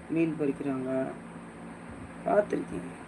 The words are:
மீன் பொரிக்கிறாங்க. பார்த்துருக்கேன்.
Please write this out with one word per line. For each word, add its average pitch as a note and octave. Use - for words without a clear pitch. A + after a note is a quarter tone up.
மீன் D#3+
பொரிக்கிறாங்க. C3
பார்த்துருக்கேன். -